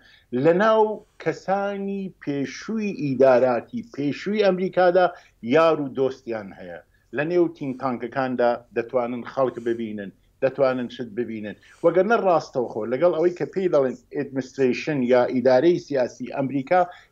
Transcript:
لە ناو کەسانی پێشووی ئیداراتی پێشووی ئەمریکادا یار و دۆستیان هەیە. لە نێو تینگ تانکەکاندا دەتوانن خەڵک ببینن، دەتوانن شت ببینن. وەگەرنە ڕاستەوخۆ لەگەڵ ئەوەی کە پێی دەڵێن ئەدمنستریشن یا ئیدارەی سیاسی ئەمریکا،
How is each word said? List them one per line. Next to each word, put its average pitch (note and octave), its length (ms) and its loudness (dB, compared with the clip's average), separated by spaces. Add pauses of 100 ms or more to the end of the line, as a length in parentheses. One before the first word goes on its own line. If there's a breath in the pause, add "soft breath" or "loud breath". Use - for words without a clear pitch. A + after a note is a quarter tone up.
(340 soft breath)
لە C#3 220 4
ناو A3 500 2 (140)
کەسانی G3 840 -4 (140)
پێشووی E3 760 -6
ئیداراتی B2+ 880 2 (100)
پێشووی E3+ 520 -2
ئەمریکادا F#3 600 4 (380 loud breath)
یار D#3 360 4
و C#3+ 80 -4
دۆستیان A2+ 640 -4
هەیە. F2 280 -16 (340)
لە C3+ 100 -4
نێو F3 240 2
تینگ D3 320 -8
تانکەکاندا B2 720 -2 (220)
دەتوانن A#2+ 500 -4
خەڵک B2+ 360 -2
ببینن، A2+ 520 -6 (300)
دەتوانن C3 480 0
شت B2 260 -12
ببینن. G#2+ 400 -8 (260 soft breath)
وەگەرنە F#3 380 4
ڕاستەوخۆ D3 640 0
لەگەڵ C3+ 280 2
ئەوەی E3+ 260 2
کە D3+ 60 -2
پێی F#3 240 -4
دەڵێن C3+ 260 2 (160)
ئەدمنستریشن C3+ 920 -2
یا B2 220 4
ئیدارەی B2+ 540 4
سیاسی B2+ 540 -4
ئەمریکا، C#3 480 0 (300 loud breath)